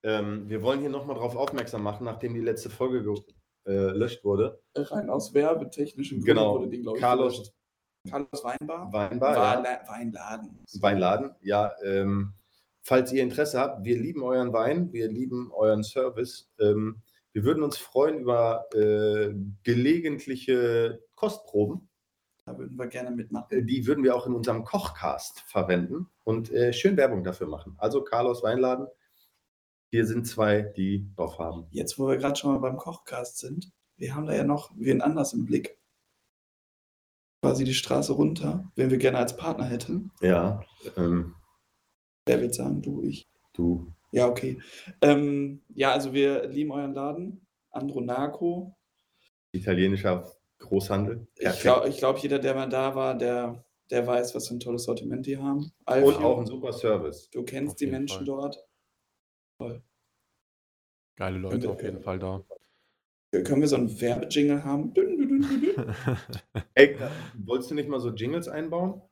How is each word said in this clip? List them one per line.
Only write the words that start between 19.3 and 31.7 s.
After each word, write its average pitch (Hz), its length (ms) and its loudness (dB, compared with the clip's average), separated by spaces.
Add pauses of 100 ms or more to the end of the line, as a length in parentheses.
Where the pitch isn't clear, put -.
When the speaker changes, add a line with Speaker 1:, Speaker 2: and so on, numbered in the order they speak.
Speaker 1:
gelegentliche 123 1400 0 (100)
Kostproben. 175 720 -2 (580)
Speaker 2:
Da 127 120 -14
würden 131 180 -12
wir 127 120 -8
gerne 123 240 -10
mitmachen. 110 440 -6
Speaker 1:
Äh, 127 60 2
die 120 240 0
würden 143 160 2
wir 127 140 6
auch 120 100 -4
in 123 80 -2
unserem 113 300 -2
Kochcast - 760 -4
verwenden 92 680 0 (160)
und, 113 260 -2
äh, 120 220 4
schön 190 240 2
Werbung 117 280 4
dafür 90 220 -6
machen. 76 320 -12
Also 113 240 0
Carlos 120 400 0
Weinladen, 127 460 0 (1040)
wir 113 140 4
sind 113 200 -2
zwei, 107 360 4
die 98 540 -2
drauf 82 220 -4
haben. 82 320 -8